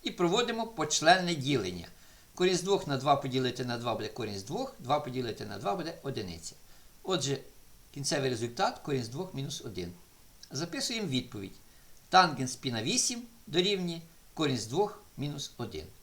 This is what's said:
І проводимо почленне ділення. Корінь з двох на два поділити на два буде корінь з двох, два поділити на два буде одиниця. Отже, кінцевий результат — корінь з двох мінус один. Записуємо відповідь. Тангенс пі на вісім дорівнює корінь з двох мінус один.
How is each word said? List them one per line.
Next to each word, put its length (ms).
І 80
проводимо 560
почленне 680
ділення. 540
Корінь 220
з 60
двох 240
на 100
два 200
поділити 480
на 140
два 160
буде 140
корінь 300
з 40
двох, 360
два 220
поділити 460
на 120
два 180
буде 260
одиниця. 520
Отже, 380
кінцевий 360
результат — 540
корінь 200
з 40
двох 260
мінус 300
один. 280
Записуємо 580
відповідь. 480
Тангенс 480
пі 160
на 100
вісім 400
дорівнює 540
корінь 240
з 80
двох 360
мінус 400
один. 300